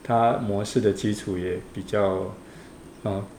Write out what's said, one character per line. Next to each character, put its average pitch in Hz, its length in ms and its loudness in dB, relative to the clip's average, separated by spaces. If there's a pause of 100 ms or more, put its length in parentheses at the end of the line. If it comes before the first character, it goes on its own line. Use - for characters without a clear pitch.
他 117 360 4
模 101 260 0
式 113 160 0
的 104 140 6
基 107 200 0
础 101 240 -4
也 90 220 -2 (140)
比 95 100 -8
较， 95 500 2 (720)
呃， 95 180 -2 (180)